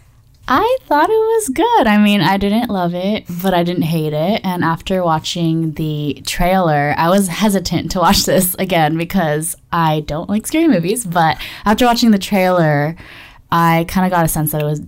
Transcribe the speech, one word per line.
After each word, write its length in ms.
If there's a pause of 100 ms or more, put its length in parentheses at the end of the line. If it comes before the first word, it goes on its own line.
(480)
I 340
thought 280
it 40
was 360
good. 380
I 120
mean, 200
I 180
didn't 320
love 260
it, 300 (160)
but 120
I 100
didn't 200
hate 280
it. 320
And 220
after 380
watching 720
the 520
trailer, 720
I 120
was 180
hesitant 640
to 80
watch 260
this 300
again 420
because 580 (160)
I 300
don't 280
like 180
scary 200
movies. 380
But 320 (260)
after 220
watching 260
the 60
trailer, 800 (540)
I 360
kinda 220
got 160
a 20
sense 240
that 100
it 40
was, 220